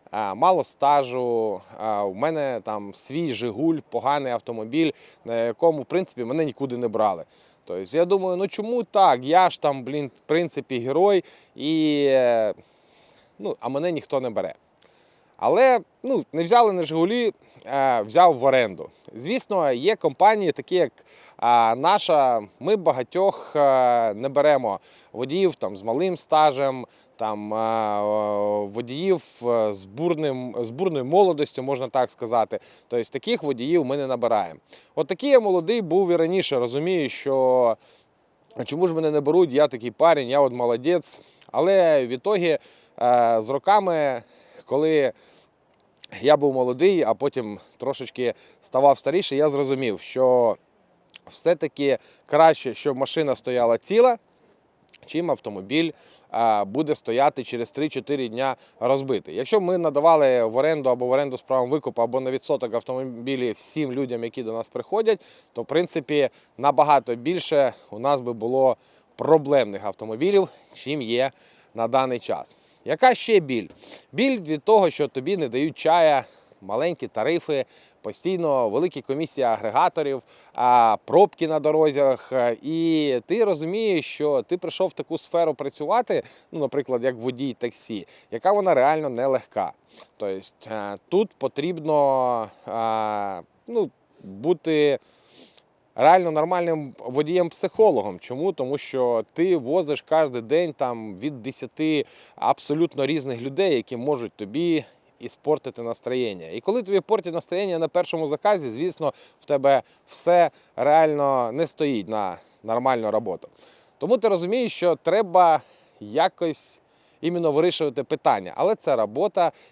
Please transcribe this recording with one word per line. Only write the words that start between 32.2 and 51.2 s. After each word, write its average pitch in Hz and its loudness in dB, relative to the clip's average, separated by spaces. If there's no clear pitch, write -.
Тобто 120 -4
таких 220 -4
водіїв 143 0
ми 135 -4
не 139 -4
набираємо. 113 -2
От 151 -2
такий 262 -4
я 262 8
молодий 202 0
був 175 0
і 175 4
раніше, 165 0
розумію, 143 -2
що 127 2
"А 123 -8
чому 170 -2
ж 165 -2
мене 160 -2
не 151 0
беруть, 156 2
я 147 4
такий 120 -8
парень, 147 2
я 139 2
от 131 2
молодець". 123 -2
Але 160 2
в - -8
ітогі, 175 -2
е, 151 0
з 110 -6
роками, 151 0
коли 147 2
я 147 6
був 139 0
молодий, 131 2
а 110 0
потім 117 -6
трошечки 127 -6
ставав 135 4
старіше, 143 -2
я 151 2
зрозумів, 135 -2
що 127 2